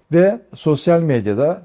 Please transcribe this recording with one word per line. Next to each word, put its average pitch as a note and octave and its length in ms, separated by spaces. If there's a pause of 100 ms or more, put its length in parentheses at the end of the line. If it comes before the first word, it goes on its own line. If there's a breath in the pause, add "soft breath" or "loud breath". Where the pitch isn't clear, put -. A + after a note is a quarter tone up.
(120)
Ve F#3+ 280 (140)
sosyal E3 460
medyada B2+ 640